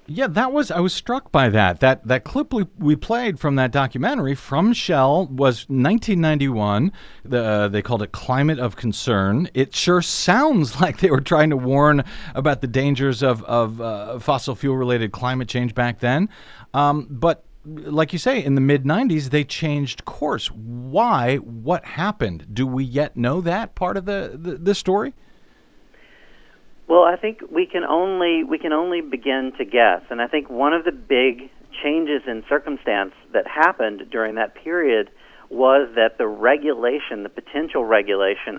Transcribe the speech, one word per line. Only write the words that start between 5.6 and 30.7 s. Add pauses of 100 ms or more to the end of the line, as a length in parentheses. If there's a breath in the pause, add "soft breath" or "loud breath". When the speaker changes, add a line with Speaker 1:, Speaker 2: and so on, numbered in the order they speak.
Speaker 1:
nineteen
ninety-one. (320 loud breath)
The,
uh,
they
called
it
Climate
of
Concern.
It
sure
sounds
<laughs>
like
they
were
trying
to
warn (300 loud breath)
about
the
dangers
of,
of,
uh,
fossil
fuel-related
climate
change
back
then. (440 loud breath)
Um,
but (220)
like
you
say,
in
the
mid-nineties,
they
changed
course.
Why?
What
happened?
Do
we
yet
know
that
part
of
the,
the,
the
story? (1700 soft breath)
Speaker 2:
Well,
I
think (100)
we
can
only,
we
can
only
begin
to
guess.
And
I
think
one